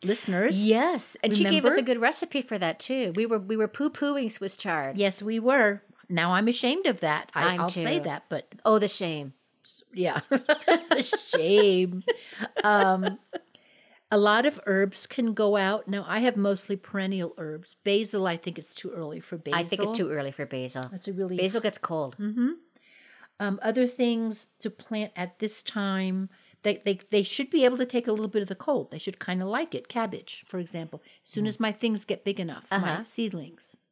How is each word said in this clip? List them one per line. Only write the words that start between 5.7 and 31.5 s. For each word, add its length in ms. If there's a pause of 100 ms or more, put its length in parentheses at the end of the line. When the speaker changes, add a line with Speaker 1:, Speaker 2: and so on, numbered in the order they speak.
Speaker 1:
Now 260
I'm 140
ashamed 380
of 140
that. 340
I, 200
Speaker 2:
I'm 80
Speaker 1:
I'll 80
say 280
Speaker 2:
too. 60
Speaker 1:
that, 240
but 180 (180)
Speaker 2:
Oh, 140
the 100
shame. 440 (640)
Speaker 1:
yeah. 300
<laughs> 60
The 720
shame. 1000 (600)
Um, 560 (920)
a 80
lot 280
of 200
herbs 400
can 280
go 220
out. 320
Now, 180
I 140
have 160
mostly 400
perennial 600
herbs. 360 (100)
Basil, 420
I 100
think 220
it's 160
too 160
early 300
for 180
basil. 200
Speaker 2:
I 60
think 180
it's 100
too 180
early 200
for 160
basil. 460
Speaker 1:
That's 160
a 40
really 260
Speaker 2:
Basil 220
gets 180
cold. 420
Speaker 1:
Mm-hmm. 300 (880)
Um, 220
other 260
things 640 (120)
to 100
plant 440
at 260
this 220
time, 680 (320)
they, 140
they, 240 (100)
they 120
should 280
be 160
able 100
to 80
take 220
a 60
little 160
bit 120
of 80
the 60
cold. 360
They 80
should 220
kinda 240
like 300
it. 140
Cabbage, 600
for 100
example. 440 (200)
As 80
soon 140
Speaker 2:
Mm. 40
Speaker 1:
as 120